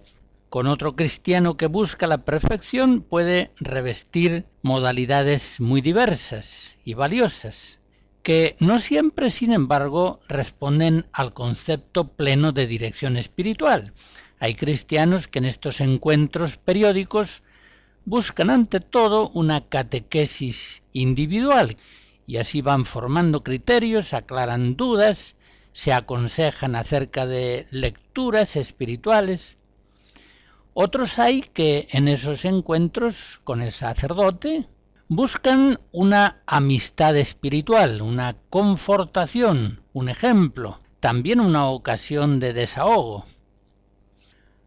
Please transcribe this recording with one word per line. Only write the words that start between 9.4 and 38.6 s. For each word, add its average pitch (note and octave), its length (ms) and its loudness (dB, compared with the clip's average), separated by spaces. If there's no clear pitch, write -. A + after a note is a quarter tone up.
embargo, C#3+ 720 0
responden D3+ 840 0
al C3 200 -4
concepto C3+ 760 -4
pleno D3 420 0
de C3 160 0
dirección A2+ 480 -4
espiritual. F#3 800 -2
Hay A#2 160 -2
cristianos D3+ 760 0
que - 100 -6
en B2+ 60 0
estos C3 340 -6
encuentros D3 800 0
periódicos G3+ 840 0
buscan G#3+ 460 -2
ante A#3 320 2
todo G#3+ 480 2
una D#3 400 -2
catequesis C3+ 1200 -6
individual, D3+ 840 0
y A#2 100 -8
así A#2 260 -4
van C3+ 220 2
formando D3 600 -2
criterios, A3 680 0
aclaran B2 640 -2
dudas, G#3+ 600 0
se - 220 -2
aconsejan B2 840 -2
acerca C3 520 -4
de B2+ 440 -4
lecturas F#3+ 840 -2
espirituales. E3+ 1000 -2
Otros G3+ 440 0
hay B3 260 2
que D3+ 480 0
en C#3 180 2
esos C#3+ 340 -2
encuentros F#3 1000 -2
con A#2+ 160 -4
el A#2 100 -6
sacerdote F#3 960 -2
buscan C4 720 2
una G3 520 2
amistad C#3+ 720 2
espiritual, D3 840 0
una A#2+ 340 -4
confortación, F#3+ 1300 0